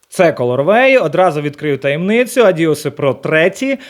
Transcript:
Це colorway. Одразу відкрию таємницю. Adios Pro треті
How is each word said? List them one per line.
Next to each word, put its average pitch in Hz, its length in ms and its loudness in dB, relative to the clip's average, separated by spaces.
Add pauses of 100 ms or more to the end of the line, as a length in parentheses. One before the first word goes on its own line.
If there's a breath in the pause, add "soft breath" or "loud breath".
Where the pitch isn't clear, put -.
Це 170 220 2
colorway. 180 720 2
Одразу 160 360 0
відкрию 143 380 -6
таємницю. 190 600 -2
Adios 160 500 0
Pro 131 300 -4
треті 185 580 0 (120 loud breath)